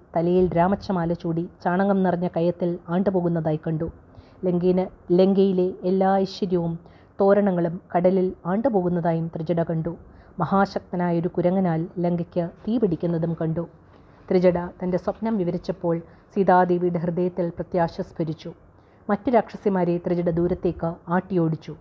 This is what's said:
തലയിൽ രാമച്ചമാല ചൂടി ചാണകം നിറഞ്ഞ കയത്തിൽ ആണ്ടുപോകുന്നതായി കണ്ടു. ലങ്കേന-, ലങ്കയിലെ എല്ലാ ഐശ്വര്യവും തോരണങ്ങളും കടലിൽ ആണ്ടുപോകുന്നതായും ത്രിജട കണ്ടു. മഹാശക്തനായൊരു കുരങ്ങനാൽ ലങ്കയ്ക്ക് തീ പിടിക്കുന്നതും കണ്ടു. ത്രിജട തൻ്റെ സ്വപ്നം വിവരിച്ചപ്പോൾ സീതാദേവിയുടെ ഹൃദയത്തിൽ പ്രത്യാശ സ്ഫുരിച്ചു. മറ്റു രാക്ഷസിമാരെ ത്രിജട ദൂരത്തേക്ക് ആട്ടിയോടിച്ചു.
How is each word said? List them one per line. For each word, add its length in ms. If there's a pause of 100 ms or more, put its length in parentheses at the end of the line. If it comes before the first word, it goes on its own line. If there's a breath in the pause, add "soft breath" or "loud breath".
(160)
തലയിൽ 400
രാമച്ചമാല 560
ചൂടി 360 (160)
ചാണകം 380
നിറഞ്ഞ 260
കയത്തിൽ 500 (100)
ആണ്ടുപോകുന്നതായി 800
കണ്ടു. 240 (540 loud breath)
ലങ്കേന-, 480 (200)
ലങ്കയിലെ 600 (120)
എല്ലാ 300
ഐശ്വര്യവും 640 (420 loud breath)
തോരണങ്ങളും 600 (160)
കടലിൽ 360 (140)
ആണ്ടുപോകുന്നതായും 880
ത്രിജട 280
കണ്ടു. 340 (420 loud breath)
മഹാശക്തനായൊരു 920
കുരങ്ങനാൽ 580 (120)
ലങ്കയ്ക്ക് 500 (200)
തീ 100
പിടിക്കുന്നതും 640
കണ്ടു. 260 (640 soft breath)
ത്രിജട 360
തൻ്റെ 320
സ്വപ്നം 380
വിവരിച്ചപ്പോൾ 640 (360 loud breath)
സീതാദേവിയുടെ 640
ഹൃദയത്തിൽ 500
പ്രത്യാശ 520
സ്ഫുരിച്ചു. 520 (580 soft breath)
മറ്റു 200
രാക്ഷസിമാരെ 680
ത്രിജട 320
ദൂരത്തേക്ക് 640 (140)
ആട്ടിയോടിച്ചു. 720